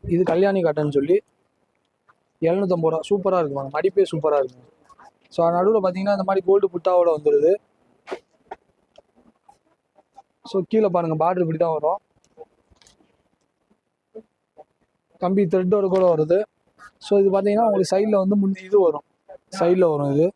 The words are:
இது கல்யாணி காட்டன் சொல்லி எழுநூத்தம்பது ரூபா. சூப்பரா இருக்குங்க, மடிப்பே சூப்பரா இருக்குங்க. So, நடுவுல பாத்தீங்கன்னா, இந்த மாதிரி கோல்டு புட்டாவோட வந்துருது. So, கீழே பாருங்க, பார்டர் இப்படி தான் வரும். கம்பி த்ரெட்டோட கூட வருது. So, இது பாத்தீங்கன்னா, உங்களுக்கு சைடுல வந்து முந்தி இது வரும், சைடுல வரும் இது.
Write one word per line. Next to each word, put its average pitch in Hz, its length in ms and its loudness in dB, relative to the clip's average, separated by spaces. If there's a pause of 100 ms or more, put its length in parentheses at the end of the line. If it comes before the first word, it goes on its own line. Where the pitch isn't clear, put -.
இது 170 160 0
கல்யாணி 190 360 0
காட்டன் 151 340 -2
சொல்லி 147 220 2 (1300)
எழுநூத்தம்பது 170 500 0
ரூபா. 160 100 -4
சூப்பரா 190 360 -2
இருக்குங்க, 139 320 -4
மடிப்பே 185 340 0
சூப்பரா 156 320 -2
இருக்குங்க. 131 300 -4 (680)
So, - 80 -6 (100)
நடுவுல 190 300 2
பாத்தீங்கன்னா, 190 360 -2
இந்த 190 100 -6
மாதிரி 190 160 -2
கோல்டு 196 260 2
புட்டாவோட 175 420 0
வந்துருது. 151 420 2 (3000)
So, 190 220 -6
கீழே 214 240 0
பாருங்க, 170 260 -2
பார்டர் 175 280 0
இப்படி 160 160 -4
தான் 165 160 0
வரும். 156 220 -2 (3250)
கம்பி 190 220 0
த்ரெட்டோட 185 440 0
கூட 190 200 2
வருது. 160 300 2 (640)
So, - 160 -4
இது 196 120 4
பாத்தீங்கன்னா, 208 360 0
உங்களுக்கு 196 260 0
சைடுல 208 260 0
வந்து 196 200 2
முந்தி 196 260 -2
இது 196 160 2
வரும், 156 260 0 (460)
சைடுல 180 360 2
வரும் 143 240 -2
இது. 156 240 2